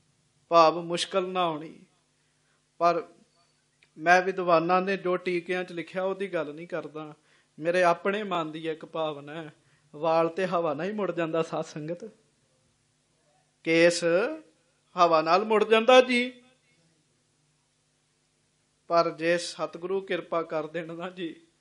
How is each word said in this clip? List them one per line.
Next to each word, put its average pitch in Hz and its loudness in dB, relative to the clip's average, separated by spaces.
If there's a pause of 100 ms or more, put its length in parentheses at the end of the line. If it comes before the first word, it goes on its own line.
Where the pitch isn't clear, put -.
(480)
ਭਾਵ 165 6
ਮੁਸ਼ਕਲ 175 -4
ਨਾ 180 -2
ਆਉਣੀ। 160 -4 (1000)
ਪਰ 170 2 (920)
ਮੈਂ 180 6
ਵਿਦਵਾਨਾਂ 180 2
ਨੇ 190 -4
ਜੋ 180 -2
ਟੀਕਿਆਂ 180 -6
ਚ 180 -14
ਲਿਖਿਆ, 175 -8
ਉਹਦੀ 190 -4
ਗੱਲ 151 -6
ਨਹੀਂ 170 -16
ਕਰਦਾ, 151 -10 (440)
ਮੇਰੇ 170 2
ਆਪਣੇ 196 2
ਮਨ 170 -4
ਦੀ 160 -8
ਇੱਕ 160 -8
ਭਾਵਨਾ 151 -6
ਹੈ। 156 -14 (460)
ਵਾਲ 165 2
ਤੇ 185 -2
ਹਵਾ 170 -2
ਨਾਲ 160 -6
ਹੀ 208 -6
ਮੁੜ 196 -4
ਜਾਂਦਾ, 165 -2
ਸਾਧ 156 -6
ਸੰਗਤ। 170 -12 (1500)
ਕੇਸ 170 4 (960)
ਹਵਾ 165 6
ਨਾਲ 175 2
ਮੁੜ 220 2
ਜਾਂਦਾ 226 6
ਜੀ। 254 0 (2500)
ਪਰ 165 4
ਜੇ 165 0
ਸਤਿਗੁਰੂ 175 -8
ਕਿਰਪਾ 170 -4
ਕਰ 156 -6
ਦੇਣ 165 -10
ਨਾ 180 -12
ਜੀ, 180 -12 (200)